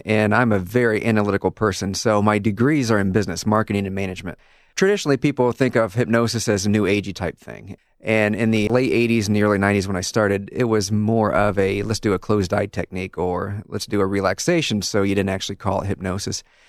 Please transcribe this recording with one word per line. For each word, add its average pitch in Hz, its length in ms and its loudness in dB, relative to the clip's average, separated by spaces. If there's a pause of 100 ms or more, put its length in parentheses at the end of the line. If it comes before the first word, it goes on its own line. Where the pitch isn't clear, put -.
and 107 280 2
I'm 113 200 2
a 101 60 2
very 107 440 0
analytical 101 480 2
person, 98 420 -2
so 104 280 2
my 107 180 2
degrees 113 500 0
are 110 80 4
in 98 140 2
business, 95 340 -2
marketing, 107 400 0
and 95 80 -6
management. 92 440 -6 (400)
Traditionally, 190 400 2
people 127 340 0
think 127 240 0
of 110 200 0
hypnosis 117 520 0
as 101 180 0
a 104 40 0
new 104 140 2
agey 98 300 0
type 87 240 -6
thing. - 380 -16 (240)
And 107 340 0
in 110 180 0
the 107 180 2
late 123 240 2
eighties 117 340 2
and 104 80 2
the 104 80 2
early 104 140 4
nineties 98 320 2
when 95 80 -2
I 90 40 -4
started, 101 520 0
it 127 100 -2
was 107 260 0
more 107 440 0
of 101 260 2
a, 98 240 0
"Let's 110 160 -4
do 104 140 0
a 92 40 0
closed 101 360 0
eye 101 120 0
technique," 92 520 -8
or, 92 500 -4
"Let's - 200 -8
do 104 120 -2
a 98 60 4
relaxation," 101 800 0
so 101 200 0
you 101 100 2
didn't 98 160 0
actually 95 280 -6
call 98 240 -2
it 98 60 -4
hypnosis. 95 560 -6 (260)